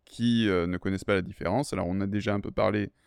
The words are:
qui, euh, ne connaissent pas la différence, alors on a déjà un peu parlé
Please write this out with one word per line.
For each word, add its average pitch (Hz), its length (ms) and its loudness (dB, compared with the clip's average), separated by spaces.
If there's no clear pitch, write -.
qui, 117 440 2
euh, 87 180 2
ne 90 100 -2
connaissent 95 260 -2
pas 101 120 2
la 95 60 2
différence, 101 520 -4
alors 92 140 -2
on 95 140 -2
a 101 60 0
déjà 104 260 0
un 101 60 0
peu - 120 -6
parlé 104 400 0